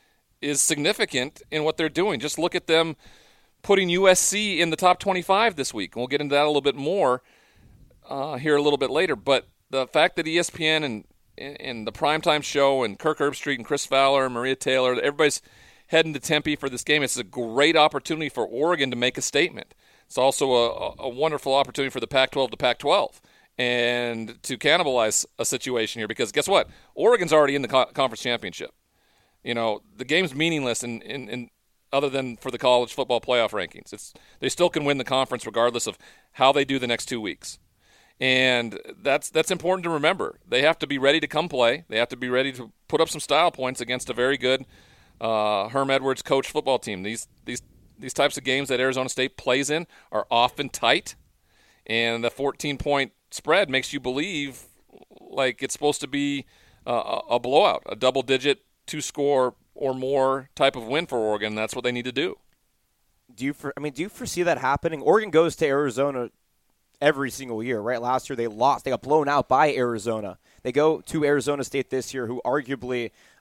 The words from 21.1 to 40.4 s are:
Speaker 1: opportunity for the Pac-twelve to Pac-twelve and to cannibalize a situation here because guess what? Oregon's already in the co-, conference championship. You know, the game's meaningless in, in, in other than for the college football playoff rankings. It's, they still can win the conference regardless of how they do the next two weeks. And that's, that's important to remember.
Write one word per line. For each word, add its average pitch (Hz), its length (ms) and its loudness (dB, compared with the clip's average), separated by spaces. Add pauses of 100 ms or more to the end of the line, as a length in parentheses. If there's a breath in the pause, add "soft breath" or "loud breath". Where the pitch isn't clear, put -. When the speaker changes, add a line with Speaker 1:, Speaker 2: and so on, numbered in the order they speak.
Speaker 1:
opportunity 135 360 0
for - 80 -8
the 117 80 -4
Pac-twelve 131 440 0
to 113 60 -12
Pac-twelve 143 640 0 (380 soft breath)
and 120 840 -2
to 131 140 -6
cannibalize 135 680 2 (140)
a 117 60 -4
situation 120 540 -2
here 110 80 -4
because 107 240 -4
guess 127 160 0
what? 190 220 2 (260 soft breath)
Oregon's 185 380 2
already 143 240 6
in 143 60 0
the 120 60 -6
co-, 127 180 4
conference 127 360 -4
championship. 107 480 -6 (720)
You 120 120 -6
know, 113 280 -2 (140)
the 120 80 -10
game's 151 300 0
meaningless 143 500 -2
in, 117 180 -8
in, 120 260 -12
in 117 220 -10 (420)
other 139 160 0
than 131 280 -6
for 127 160 -10
the 120 60 -8
college 123 340 4
football 127 280 0
playoff 120 300 2
rankings. - 420 -8
It's, - 200 -16 (280 soft breath)
they 127 80 -2
still 170 200 2
can 151 160 -2
win 143 140 2
the 127 60 -6
conference 131 420 -2
regardless 117 400 0
of 101 120 -6 (340 soft breath)
how 135 200 6
they 139 120 4
do 135 140 -2
the 123 100 -2
next 117 180 -2
two 120 140 -6
weeks. - 380 -10 (640 soft breath)
And 127 580 2 (240)
that's, 143 280 0
that's 156 220 0
important 180 320 -2
to 175 60 -4
remember. 156 480 0 (100)